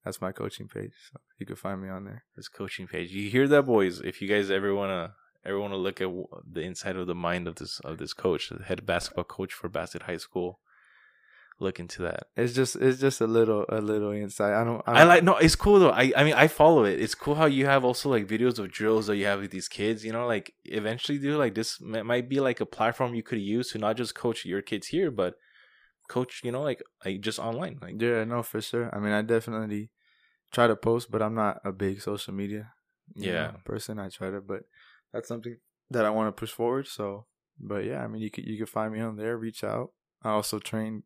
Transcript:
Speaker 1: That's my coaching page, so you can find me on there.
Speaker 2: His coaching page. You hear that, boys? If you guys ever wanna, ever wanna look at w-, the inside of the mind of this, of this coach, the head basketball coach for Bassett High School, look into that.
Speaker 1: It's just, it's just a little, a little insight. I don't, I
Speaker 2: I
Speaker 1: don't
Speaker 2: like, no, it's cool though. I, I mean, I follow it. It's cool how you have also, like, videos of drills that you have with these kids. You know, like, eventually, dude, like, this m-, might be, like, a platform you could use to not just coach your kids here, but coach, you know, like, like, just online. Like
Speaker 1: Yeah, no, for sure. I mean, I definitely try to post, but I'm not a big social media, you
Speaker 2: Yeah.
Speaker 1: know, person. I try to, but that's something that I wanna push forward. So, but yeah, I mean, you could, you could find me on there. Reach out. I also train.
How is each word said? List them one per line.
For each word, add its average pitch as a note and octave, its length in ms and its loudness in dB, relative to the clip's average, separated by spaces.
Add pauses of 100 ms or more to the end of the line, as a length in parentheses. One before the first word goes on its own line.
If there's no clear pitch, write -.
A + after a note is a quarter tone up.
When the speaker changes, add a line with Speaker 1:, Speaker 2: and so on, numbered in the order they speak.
Speaker 1:
That's - 180 -8
my F#2 100 -4
coaching G#2 360 -8
page, G2+ 260 -10 (180)
so - 80 -20 (200)
you G2 80 -10
can G2 80 -12
find F#2+ 260 -8
me F#2+ 80 -12
on F#2+ 160 -10
there. G#2 200 -18 (100)
Speaker 2:
His - 140 -18
coaching - 380 -12
page. F2 240 -8
You G2+ 180 -6
hear B2+ 180 4
that, C#3+ 180 6
boys? G2+ 360 4
If - 200 -8
you G2 60 -6
guys G2+ 240 2
ever G2 240 0
wanna, F#2+ 380 -4 (320)
ever G2 140 -2
wanna G2+ 180 -6
look F#2+ 240 -4
at F#2 40 -2
w-, F#2 220 -6 (240)
the F2 100 -6
inside F#2 360 -6
of F2+ 100 -6
the F2 80 -4
mind F2 320 -2
of E2+ 80 -8
this, - 240 -10
of D2 180 -10
this D2+ 160 -10
coach, E2+ 360 -2
the - 140 -12
head F#2 220 -6
basketball F2 380 -2
coach - 300 -8
for - 160 -10
Bassett - 340 -8
High E2+ 140 -8
School, - 420 -6 (1000)
look F#2+ 200 -4
into F2 220 -10
that. E2+ 220 -4 (120)
Speaker 1:
It's A#2+ 180 0
just, B2+ 220 2
it's C3 240 2
just C3+ 220 2
a A2+ 60 4
little, A2 420 4
a A2 100 0
little G#2 320 0
insight. G#2 420 0
I A2+ 100 4
don't, A#2 240 -2
I A#2 60 2
Speaker 2:
I B2 60 10
Speaker 1:
don't D#3+ 100 12
Speaker 2:
like, F3 140 10
no, F3+ 140 6
it's D#3 180 6
cool G3+ 240 6
though. D#3 120 10
I, B2 260 4
I C#3 60 8
mean, D3+ 100 4
I C#3+ 140 8
follow D3+ 380 8
it. F2+ 140 2
It's - 140 0
cool D3 220 -2
how D#3 100 4
you C#3 220 4
have C#3 180 4
also, B2 240 0
like, A2+ 160 2
videos A2+ 320 2
of G2 140 -6
drills A2 340 2
that G2+ 120 0
you G2+ 100 0
have G2+ 140 0
with G2 100 -8
these F#2 160 -8
kids. G#2+ 360 -2
You A2 80 -8
know, A#2 140 -4
like, A2 260 -2 (140)
eventually, A#2 540 -4
dude, C#3+ 180 0
like, B2 160 2
this A2 260 -4
m-, A2 280 -6
might A#2+ 200 0
be, C3+ 120 -2
like, B2+ 220 0
a G#2+ 40 -2
platform A#2+ 480 -2
you A2+ 80 -4
could A2 200 -4
use A2 300 -2
to A2+ 60 -8
not G#2+ 200 0
just A#2+ 180 -4
coach - 280 -4
your G2 200 -4
kids G#2 240 -6
here, E3 240 0
but F#2+ 240 -2 (720)
coach, - 340 -4
you A#2+ 80 -4
know, C3 120 -4
like, C3+ 180 -4 (240)
like, F#2+ 160 -4
just G#2+ 160 -4
online. A#2 420 -6
Like F2+ 220 -8
Speaker 1:
Yeah, A#2 220 2
no, A#2+ 180 -2
for A2 180 -6
sure. A#2 360 -4
I G#2 40 -4
mean, G#2 140 0
I G#2 80 2
definitely A2 680 -2 (600)
try A#2+ 140 4
to A2 100 6
post, A#2 360 0
but A2 100 0
I'm A2 140 -2
not G#2+ 280 0
a G2 80 -4
big G2 300 -4
social G2+ 320 -8
media, G#2 380 -8 (420)
you G2 180 -4
Speaker 2:
Yeah. D#2+ 200 -2
Speaker 1:
know, G#2 140 -16
person. G#2+ 340 -8
I G2 100 -8
try F#2+ 220 -8
to, G2 100 -8
but G2 220 -8 (500)
that's A#2 140 -8
something A#2 300 -10 (340)
that A#2 140 2
I G#2+ 40 4
wanna G#2+ 220 2
push - 200 -10
forward. B2+ 360 -2
So, G#2 400 -8 (320)
but G2+ 260 -6
yeah, B2+ 180 -6
I A2+ 40 -8
mean, A2 160 -8
you G#2 80 -6
could, - 140 -10
you A2 120 -6
could A2 120 -6
find A2 220 -4
me G#2+ 80 -6
on A2+ 160 -6
there. A2 220 -4
Reach A2+ 260 -8
out. G#2+ 280 -6 (320)
I A2 80 -2
also G#2+ 260 0
train. A2 480 -6